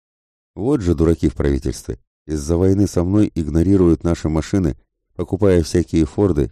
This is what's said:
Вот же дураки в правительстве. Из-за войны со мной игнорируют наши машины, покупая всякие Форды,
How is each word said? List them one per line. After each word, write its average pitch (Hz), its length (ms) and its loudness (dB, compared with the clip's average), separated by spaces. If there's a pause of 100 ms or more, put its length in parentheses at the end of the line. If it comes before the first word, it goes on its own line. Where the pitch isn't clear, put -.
(540)
Вот 127 260 -2
же 87 140 0
дураки 82 340 2
в 71 60 -2
правительстве. 67 640 -4 (280)
Из-за 76 300 -4
войны 95 300 2
со 87 180 -2
мной 101 300 0
игнорируют 85 680 2
наши 85 260 -2
машины, 78 460 -2 (380)
покупая 92 480 0
всякие 80 440 0
Форды, 80 460 0